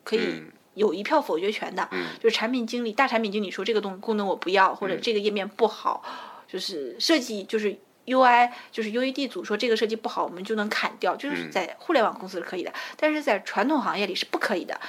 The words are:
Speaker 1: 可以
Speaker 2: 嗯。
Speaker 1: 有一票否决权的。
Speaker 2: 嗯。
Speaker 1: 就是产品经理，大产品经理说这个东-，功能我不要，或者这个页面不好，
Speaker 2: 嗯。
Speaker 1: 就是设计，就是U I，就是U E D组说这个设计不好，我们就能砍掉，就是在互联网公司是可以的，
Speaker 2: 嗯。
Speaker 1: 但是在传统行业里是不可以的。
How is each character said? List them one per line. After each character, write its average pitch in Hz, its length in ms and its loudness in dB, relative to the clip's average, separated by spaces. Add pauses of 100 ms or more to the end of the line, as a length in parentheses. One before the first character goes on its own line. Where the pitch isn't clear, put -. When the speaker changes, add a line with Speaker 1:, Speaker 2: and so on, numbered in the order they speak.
Speaker 1:
可 - 100 -2
以 - 60 4
Speaker 2:
嗯。 160 280 -4 (260)
Speaker 1:
有 208 180 2
一 185 100 -4
票 277 200 2
否 165 160 0
决 196 120 0
权 - 240 -6
的。 185 180 -2
Speaker 2:
嗯。 180 120 -2 (180)
Speaker 1:
就 233 60 8
是 220 80 2
产 226 160 0
品 240 140 0
经 240 180 -4
理， 220 80 -2
大 262 160 4
产 226 140 2
品 202 100 -2
经 214 100 0
理 185 80 -4
说 190 140 -6
这 226 80 0
个 214 80 4
东-， 196 200 -8
功 214 180 0
能 202 80 -2
我 180 100 0
不 - 140 -4
要， 190 240 6
或 202 120 -6
者 185 100 0
这 233 180 0
个 208 40 2
页 208 120 2
面 202 180 -2
不 220 180 2
好， - 380 -2
Speaker 2:
嗯。 - 80 -10 (340)
Speaker 1:
就 185 120 -8
是 151 420 -8
设 320 180 4
计， 226 260 -4
就 220 140 -2
是 208 160 0 (300)
U 254 160 4
I， 240 320 8 (180)
就 226 120 -6
是 214 80 -2
U 233 120 0
E 269 80 0
D 269 160 -4
组 196 160 -8
说 208 140 -2
这 233 100 0
个 226 80 4
设 226 120 2
计 220 100 -2
不 220 100 -8
好， 180 180 -2
我 - 40 -4
们 175 160 -10
就 220 100 -2
能 214 140 -2
砍 - 320 -2
掉， 185 160 0
就 285 140 -6
是 170 180 -4
在 185 300 -2
互 - 160 -2
联 240 100 6
网 175 80 0
公 185 160 -12
司 190 100 -8
是 - 60 -6
可 185 140 -6
以 165 40 -4
的， - 80 -6
Speaker 2:
嗯。 - 40 -18 (240)
Speaker 1:
但 302 160 2
是 302 80 -2
在 214 180 2
传 - 260 0
统 294 140 4
行 190 180 -2
业 202 80 0
里 185 80 -4
是 - 120 -2
不 - 120 -4
可 - 160 0
以 175 120 -2
的。 - 120 -8 (100)